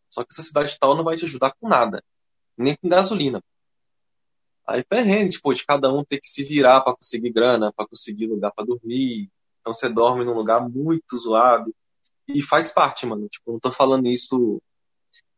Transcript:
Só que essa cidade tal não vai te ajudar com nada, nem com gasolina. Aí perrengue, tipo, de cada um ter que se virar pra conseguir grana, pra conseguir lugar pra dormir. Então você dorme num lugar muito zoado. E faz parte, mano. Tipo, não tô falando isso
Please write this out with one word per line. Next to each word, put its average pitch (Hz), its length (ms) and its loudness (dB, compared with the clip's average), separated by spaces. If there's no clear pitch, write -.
Só 120 120 -8
que - 100 -12
essa 160 100 -12
cidade 147 360 -2
tal 139 180 2
não 165 60 -2
vai 165 140 -2
te 165 80 -8
ajudar 135 340 -2
com 226 100 -12
nada, 117 360 0
nem 139 200 0
com - 120 -4
gasolina. 170 540 0
Aí 120 180 -4
perrengue, 208 460 2
tipo, - 220 -2
de 123 120 -4
cada 135 280 2
um 143 120 -2
ter 139 160 -6
que - 80 -18
se 143 160 -8
virar 135 380 6
pra 123 120 0
conseguir 120 380 -8
grana, 113 400 2
pra 107 160 -8
conseguir 110 400 -8
lugar 104 240 -4
pra 107 120 -8
dormir. 120 640 -4
Então 117 140 -8
você 131 140 -4
dorme 120 360 2
num 120 100 -2
lugar 113 340 0
muito 143 500 -4
zoado. 113 560 2
E 285 120 -2
faz 160 300 0
parte, 143 340 0
mano. 107 240 -6
Tipo, - 240 -12
não 117 60 -6
tô 123 140 -4
falando 131 340 2
isso 123 560 0